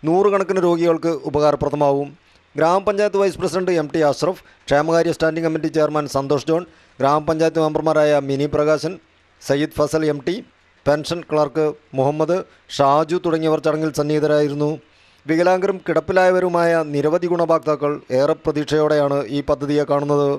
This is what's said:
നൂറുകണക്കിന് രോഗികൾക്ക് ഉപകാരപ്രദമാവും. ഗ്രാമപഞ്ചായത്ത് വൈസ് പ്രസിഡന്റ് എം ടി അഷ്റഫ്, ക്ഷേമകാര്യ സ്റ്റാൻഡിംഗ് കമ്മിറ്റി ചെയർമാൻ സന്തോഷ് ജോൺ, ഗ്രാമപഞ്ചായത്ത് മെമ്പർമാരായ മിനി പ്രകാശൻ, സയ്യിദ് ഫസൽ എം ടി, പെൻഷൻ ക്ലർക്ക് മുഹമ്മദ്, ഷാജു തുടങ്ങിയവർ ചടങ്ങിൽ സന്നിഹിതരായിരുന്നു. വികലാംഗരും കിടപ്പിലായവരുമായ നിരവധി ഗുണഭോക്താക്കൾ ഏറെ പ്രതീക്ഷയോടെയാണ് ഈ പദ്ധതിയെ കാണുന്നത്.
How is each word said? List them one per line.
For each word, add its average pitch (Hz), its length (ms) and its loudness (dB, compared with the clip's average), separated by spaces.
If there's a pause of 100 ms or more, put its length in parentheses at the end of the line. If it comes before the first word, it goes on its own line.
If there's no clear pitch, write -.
നൂറുകണക്കിന് 190 600 2
രോഗികൾക്ക് 170 460 2 (160)
ഉപകാരപ്രദമാവും. 143 800 0 (460)
ഗ്രാമപഞ്ചായത്ത് 196 640 0
വൈസ് 190 200 0
പ്രസിഡന്റ് 180 420 -2
എം 151 100 -4
ടി 170 160 -2
അഷ്റഫ്, 151 340 -2 (260)
ക്ഷേമകാര്യ 165 480 2
സ്റ്റാൻഡിംഗ് 160 320 -2
കമ്മിറ്റി 160 280 -2
ചെയർമാൻ 151 300 0 (100)
സന്തോഷ് 139 340 -2
ജോൺ, 165 140 0 (360)
ഗ്രാമപഞ്ചായത്ത് 156 680 0
മെമ്പർമാരായ 151 540 2 (100)
മിനി 139 260 -2
പ്രകാശൻ, 151 380 0 (480)
സയ്യിദ് 143 360 -2
ഫസൽ 151 260 0 (100)
എം 147 140 -4
ടി, 175 80 -2 (520)
പെൻഷൻ 151 320 -2 (100)
ക്ലർക്ക് 151 360 0 (320)
മുഹമ്മദ്, 151 400 0 (380)
ഷാജു 151 500 2
തുടങ്ങിയവർ 160 400 0
ചടങ്ങിൽ 156 340 0
സന്നിഹിതരായിരുന്നു. 147 720 0 (560)
വികലാംഗരും 180 520 2 (100)
കിടപ്പിലായവരുമായ 175 960 2 (100)
നിരവധി 156 400 0
ഗുണഭോക്താക്കൾ 156 600 0 (180)
ഏറെ 143 320 2
പ്രതീക്ഷയോടെയാണ് 147 760 0 (180)
ഈ 143 40 -2
പദ്ധതിയെ 143 500 -2
കാണുന്നത്. 143 480 0